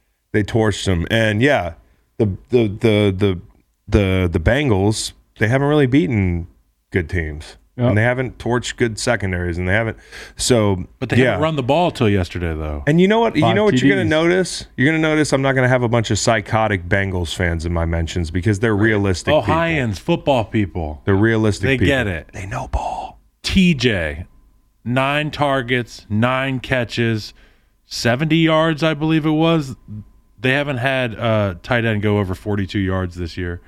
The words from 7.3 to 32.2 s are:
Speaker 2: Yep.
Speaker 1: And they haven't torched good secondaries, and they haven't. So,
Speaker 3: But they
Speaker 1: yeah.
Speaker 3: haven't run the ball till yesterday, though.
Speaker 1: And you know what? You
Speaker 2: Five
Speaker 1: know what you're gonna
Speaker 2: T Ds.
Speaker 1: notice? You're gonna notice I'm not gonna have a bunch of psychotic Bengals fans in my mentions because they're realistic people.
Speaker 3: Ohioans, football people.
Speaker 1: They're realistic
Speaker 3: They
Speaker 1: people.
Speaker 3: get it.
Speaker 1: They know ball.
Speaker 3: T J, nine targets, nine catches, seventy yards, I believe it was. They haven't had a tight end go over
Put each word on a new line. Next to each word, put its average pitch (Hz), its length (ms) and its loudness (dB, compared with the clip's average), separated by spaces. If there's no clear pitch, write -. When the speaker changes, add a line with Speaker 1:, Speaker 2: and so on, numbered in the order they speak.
Speaker 2:
Yep. 120 140 0
Speaker 1:
And 98 80 2
they 107 60 4
haven't 123 340 -2
torched 120 400 -2
good 117 220 -2
secondaries, 90 580 -2
and 90 100 -2
they 92 60 0
haven't. 110 240 -2
So, 104 480 2
Speaker 3:
But 123 100 -6
they - 80 2
Speaker 1:
yeah. 123 140 6
Speaker 3:
haven't 107 100 -2
run 160 140 0
the 139 80 -2
ball 151 260 2
till 123 180 0
yesterday, 87 460 -2
though. 76 320 -6
Speaker 1:
And 160 160 4
you 190 60 6
know 220 120 2
what? 226 160 0
You - 60 2
Speaker 2:
Five - 140 4
Speaker 1:
know 202 80 2
what 202 180 2
you're 127 80 4
gonna 196 140 2
Speaker 2:
T - 60 0
Ds. - 20 -
Speaker 1:
notice? 170 560 0
You're 131 140 2
gonna 160 100 0
notice 156 320 2
I'm 135 80 2
not 135 120 2
gonna 131 140 2
have 127 140 2
a 120 80 0
bunch 117 220 0
of 104 80 0
psychotic 110 680 0
Bengals 92 460 0
fans 85 320 -2
in 87 80 -4
my 85 120 0
mentions 82 440 -2
because 92 300 -2
they're 113 160 0
realistic 101 560 0
people. 151 80 4
Speaker 3:
Ohioans, 151 580 -2
football 135 480 0
people. 85 600 -4
Speaker 1:
They're 101 100 2
realistic 110 500 2
Speaker 3:
They 131 140 2
Speaker 1:
people. 104 80 2
Speaker 3:
get 131 180 0
it. 85 260 -8
Speaker 1:
They - 140 -14
know - 220 -10
ball. - 520 -8
Speaker 3:
T 180 320 2
J, 95 540 -2
nine 139 460 -2
targets, 131 800 -4
nine 131 480 0
catches, 117 720 -2
seventy 147 500 0
yards, 160 460 2
I 160 100 2
believe 156 320 0
it 160 60 0
was. 156 440 2
They 131 120 0
haven't 143 260 -2
had 127 380 -2
a 104 480 0
tight 120 220 0
end 104 180 0
go 104 160 2
over 95 160 -2